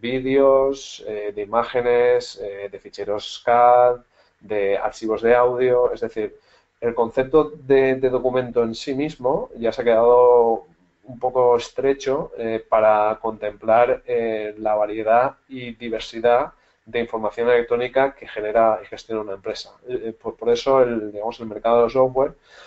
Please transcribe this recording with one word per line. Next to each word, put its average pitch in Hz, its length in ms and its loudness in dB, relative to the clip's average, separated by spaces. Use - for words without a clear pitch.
vídeos, 135 1080 0
eh, 104 280 -8
de 104 80 -6
imágenes, 120 1000 0
eh, 101 260 -10
de 98 120 -16
ficheros 101 640 -10
cad, 123 560 4
de 101 360 -2
archivos 107 460 -4
de 120 140 6
audio, 123 560 2
es 117 80 -8
decir, 110 360 -8
el 117 140 -4
concepto 135 600 0
de, 135 400 2
de 131 160 -2
documento 123 520 -2
en 113 120 -4
sí 139 200 -8
mismo 147 600 -4
ya 113 140 -4
se 123 120 -6
ha - 20 -10
quedado 120 840 4
un 123 140 -20
poco 123 380 2
estrecho, 135 840 -4
eh, 113 300 -6
para 107 520 2
contemplar, 110 840 0
eh, 110 520 -4
la 107 160 -2
variedad 110 640 0
y 123 260 -12
diversidad 120 800 -2
de 120 140 -4
información 117 480 -4
electrónica 120 640 0
que - 140 -20
genera 107 540 0
y 98 40 -20
gestiona 110 360 -8
una 101 120 -12
empresa. 101 380 -12
Eh, 123 160 -8
eh, 113 80 -8
por, - 240 -12
por 113 140 -4
eso 131 320 4
el, 110 300 -2
digamos, 104 280 -8
el 117 60 -12
mercado 113 360 2
del 113 80 2
software, 131 440 0